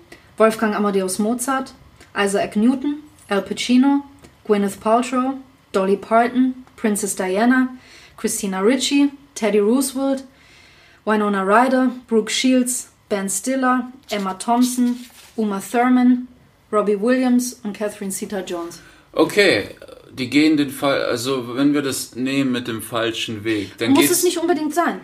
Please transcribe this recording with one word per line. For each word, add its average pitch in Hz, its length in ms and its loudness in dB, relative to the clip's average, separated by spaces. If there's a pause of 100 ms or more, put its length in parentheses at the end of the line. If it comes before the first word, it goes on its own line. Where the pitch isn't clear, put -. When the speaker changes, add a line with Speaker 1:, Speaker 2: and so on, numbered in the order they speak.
(380)
Speaker 1:
Wolfgang 220 380 2
Amadeus 196 440 -2
Mozart, 247 540 -2 (440)
Isaac 196 380 0
Newton, 277 440 0 (280)
Al 196 140 -2
Pacino, 269 640 2 (420)
Gwyneth 202 340 0
Paltrow, 254 540 0 (400)
Dolly 190 240 2
Parton, 247 560 2 (240)
Princess 202 380 -2
Diana, 233 520 2 (500)
Christina 190 440 -4
Ricci, 277 480 2 (260)
Teddy 208 240 0
Roosevelt, 269 640 0 (840)
Winona 208 380 0
Ryder, 247 460 4 (180)
Brooke 220 240 0
Shields, 254 580 0 (200)
Ben 196 200 -2
Stiller, 254 640 -2 (180)
Emma 196 260 -4
Thompson, 247 600 0 (400)
Uma 208 240 -2
Thurman, 247 680 2 (440)
Robbie 208 280 2
Williams 247 640 2
und 208 120 -8
Catherine 208 360 -6
Zeta-Jones. 180 680 -8 (320)
Speaker 2:
Okay, 156 580 2 (420)
die 127 180 -6
gehen 151 280 4
den 143 120 0
Fall, 135 360 -2
also 120 500 -4
wenn 143 180 2
wir 143 80 0
das 131 340 -6
nehmen 131 360 -2
mit 120 160 -4
dem 110 160 -6
falschen 113 600 -6
Weg, 104 360 -4
dann 113 120 2
Speaker 1:
Muss 285 100 6
Speaker 2:
geht's - 100 4
Speaker 1:
es 339 120 0
nicht 349 140 2
unbedingt 320 380 -2
sein, 277 280 -2